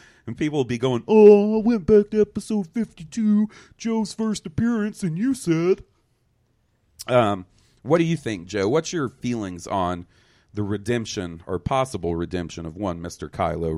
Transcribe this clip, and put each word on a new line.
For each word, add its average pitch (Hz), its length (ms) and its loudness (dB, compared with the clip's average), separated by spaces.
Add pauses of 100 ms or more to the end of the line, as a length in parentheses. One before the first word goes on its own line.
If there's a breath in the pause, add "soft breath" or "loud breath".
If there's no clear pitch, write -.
(280 loud breath)
And 120 80 -10
people 151 220 -4
will 139 80 2
be 120 140 -4
going, 123 280 0
"Oh, 214 520 8
I - 20 0
went 214 240 0
back 208 240 6
to 214 120 0
episode 208 520 -2
fifty-two, 214 760 0 (300 loud breath)
Joe's 226 360 -4
first 220 340 -4
appearance, 214 560 -2
and 165 160 -4
you 254 160 0
said." 170 480 0 (1200)
Um, 104 380 2 (380 soft breath)
what 156 160 2
do 170 40 2
you 165 140 -2
think, 95 300 -8
Joe? 98 200 -2
What's 156 240 0
your 147 180 -4
feelings 104 580 -8
on 90 400 -4 (460 soft breath)
the 107 100 -4
redemption 101 800 -6
or 90 140 -4
possible 101 560 -4
redemption 85 500 -6
of 80 100 -12
one 90 260 -6
Mister 80 280 -12
Kylo 82 480 -4